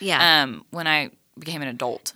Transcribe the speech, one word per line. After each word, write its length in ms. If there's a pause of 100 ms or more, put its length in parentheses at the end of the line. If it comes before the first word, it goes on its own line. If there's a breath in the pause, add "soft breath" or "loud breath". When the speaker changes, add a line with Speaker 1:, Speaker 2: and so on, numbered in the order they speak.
Speaker 1:
Yeah. 420
Speaker 2:
um, 280
when 160
I 240 (280)
became 240
an 60
adult. 480